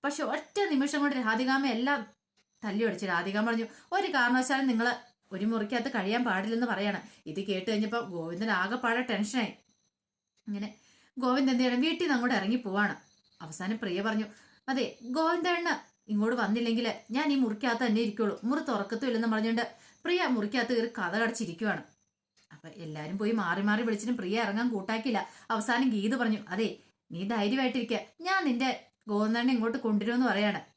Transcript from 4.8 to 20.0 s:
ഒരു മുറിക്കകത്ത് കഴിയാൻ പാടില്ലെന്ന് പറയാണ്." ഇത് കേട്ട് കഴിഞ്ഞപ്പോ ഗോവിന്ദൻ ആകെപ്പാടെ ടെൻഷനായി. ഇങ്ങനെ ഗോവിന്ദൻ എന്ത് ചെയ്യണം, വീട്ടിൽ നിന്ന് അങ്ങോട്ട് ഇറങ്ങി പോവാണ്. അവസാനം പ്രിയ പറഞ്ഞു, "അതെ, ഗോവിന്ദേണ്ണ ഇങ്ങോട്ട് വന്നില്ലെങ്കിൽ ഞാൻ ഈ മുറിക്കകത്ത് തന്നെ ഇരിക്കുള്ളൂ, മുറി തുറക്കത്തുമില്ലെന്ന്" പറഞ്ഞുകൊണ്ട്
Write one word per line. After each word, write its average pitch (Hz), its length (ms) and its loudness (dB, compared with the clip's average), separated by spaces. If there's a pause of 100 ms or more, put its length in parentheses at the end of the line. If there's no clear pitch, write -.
ഒരു 190 140 -4
മുറിക്കകത്ത് 226 440 0
കഴിയാൻ 226 340 0
പാടില്ലെന്ന് 226 440 0
പറയാണ്." 196 340 -2 (240)
ഇത് 185 160 -6
കേട്ട് 190 300 -2
കഴിഞ്ഞപ്പോ 214 280 0
ഗോവിന്ദൻ 180 500 -6
ആകെപ്പാടെ 226 520 0
ടെൻഷനായി. 214 520 -2 (920)
ഇങ്ങനെ 208 280 -8 (420)
ഗോവിന്ദൻ 262 340 2
എന്ത് 247 120 4
ചെയ്യണം, 247 180 2
വീട്ടിൽ 320 200 2
നിന്ന് 320 120 2
അങ്ങോട്ട് 247 220 2
ഇറങ്ങി 202 200 0
പോവാണ്. 202 520 -2 (340)
അവസാനം 185 380 -6
പ്രിയ 190 220 -2
പറഞ്ഞു, 214 240 -2 (440)
"അതെ, 262 340 -2
ഗോവിന്ദേണ്ണ 339 760 0 (280)
ഇങ്ങോട്ട് 214 300 2
വന്നില്ലെങ്കിൽ 233 560 0 (180)
ഞാൻ 269 220 2
ഈ - 20 4
മുറിക്കകത്ത് 240 500 2
തന്നെ 220 160 4
ഇരിക്കുള്ളൂ, 208 420 0
മുറി 262 160 2
തുറക്കത്തുമില്ലെന്ന്" 226 680 -2
പറഞ്ഞുകൊണ്ട് 226 480 0 (300)